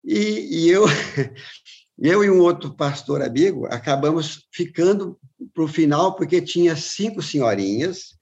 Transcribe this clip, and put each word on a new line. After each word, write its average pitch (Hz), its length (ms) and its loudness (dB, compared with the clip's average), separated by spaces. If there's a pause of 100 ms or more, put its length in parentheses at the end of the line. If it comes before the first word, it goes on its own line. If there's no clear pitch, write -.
E, 208 600 -2
e 170 40 6
eu, 196 160 6
<laughs> - 1120 -6
eu 190 240 2
e 202 60 4
um 185 100 6
outro 156 360 2
pastor 143 460 -4
amigo 131 460 0
acabamos 147 840 -2
ficando 180 680 -2 (340)
pro 156 140 -2
final, 160 480 2
porque 170 260 0
tinha 175 340 0
cinco 196 460 -8
senhorinhas 117 1000 -4